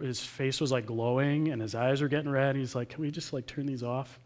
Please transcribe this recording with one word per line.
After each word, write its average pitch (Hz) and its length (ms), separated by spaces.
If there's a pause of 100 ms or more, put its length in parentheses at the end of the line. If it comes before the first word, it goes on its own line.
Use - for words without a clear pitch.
his 127 200
face - 380
was, 135 140
like, 117 140
glowing, 131 600
and 123 120
his 110 140
eyes 131 260
were 147 80
getting 143 220
red. 135 260
He's 131 180
like, 120 140
"Can 156 140
we 147 80
just, 156 240
like, 127 120
turn 139 200
these 131 160
off?" 127 440